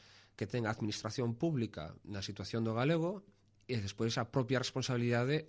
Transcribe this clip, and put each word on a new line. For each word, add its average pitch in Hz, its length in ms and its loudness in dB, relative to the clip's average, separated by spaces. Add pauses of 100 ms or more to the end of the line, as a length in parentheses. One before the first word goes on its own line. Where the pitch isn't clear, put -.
(320)
que 104 160 -4
ten 120 160 0
a 107 80 2
administración 113 640 -2
pública 117 560 0 (160)
na 98 160 -4
situación 104 400 -2
do 113 80 2
galego 160 480 2 (480)
e 127 80 0
despois 113 400 0
a 123 160 0
propia 127 240 2
responsabilidade 123 920 2